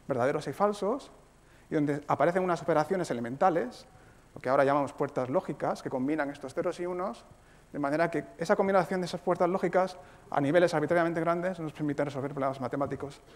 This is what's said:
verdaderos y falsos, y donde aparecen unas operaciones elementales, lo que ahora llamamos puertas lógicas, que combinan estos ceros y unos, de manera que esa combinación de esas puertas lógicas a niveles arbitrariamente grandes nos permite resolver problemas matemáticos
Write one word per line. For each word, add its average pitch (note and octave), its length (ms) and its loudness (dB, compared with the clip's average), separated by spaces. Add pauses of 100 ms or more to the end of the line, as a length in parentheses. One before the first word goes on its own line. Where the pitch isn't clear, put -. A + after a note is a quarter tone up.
verdaderos C#3+ 400 0
y C#3+ 60 -6
falsos, G#3 580 -2 (600)
y - 40 -4
donde D3 320 0
aparecen E3+ 380 2
unas F3 160 -2
operaciones D#3+ 500 0
elementales, D3+ 760 -2 (480)
lo - 80 -16
que B2 80 -2
ahora C#3 140 8
llamamos C#3 280 2
puertas C3 380 -2
lógicas, E3 520 -2
que - 60 -6
combinan C#3 400 -2
estos C3+ 240 -12
ceros E3+ 280 -2
y F3 60 -6
unos, F3+ 380 -6 (480)
de - 60 -8
manera D3+ 320 2
que D3 160 -4 (100)
esa G3 200 2
combinación G3 440 2
de F3+ 60 -4
esas F3 160 -8
puertas F3 260 2
lógicas F#3 480 0 (340)
a C#3+ 100 0
niveles E3+ 340 4
arbitrariamente E3 460 2
grandes F3 400 -2
nos D#3 120 -8
permite D3 320 -2
resolver C#3 280 -6
problemas C3+ 280 -4
matemáticos C3+ 640 -6 (140)